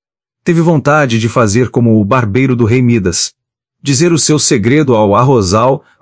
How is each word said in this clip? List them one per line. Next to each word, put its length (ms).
Teve 160
vontade 580
de 100
fazer 420
como 300
o 40
barbeiro 500
do 100
rei 160
Midas, 520
dizer 300
o 60
seu 200
segredo 560
ao 220
arrozal 680